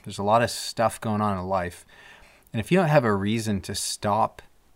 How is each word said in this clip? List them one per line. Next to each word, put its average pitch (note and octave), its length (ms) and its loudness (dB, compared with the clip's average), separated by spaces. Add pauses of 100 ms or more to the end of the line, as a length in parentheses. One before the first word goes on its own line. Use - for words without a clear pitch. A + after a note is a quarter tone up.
there's G#2 140 -12
a G2+ 40 -6
lot A2 200 4
of A2 80 0
stuff - 500 -2
going G#2+ 200 -2
on G#2 180 0
in F2+ 80 -6
life. F2+ 380 -4 (680)
And A#2 80 -4
if - 120 -2
you F3+ 60 4
don't F3 100 2
have D3 160 6
a G#2+ 100 4
reason G#2 480 0
to G#2 120 -10
stop, - 680 -2 (340)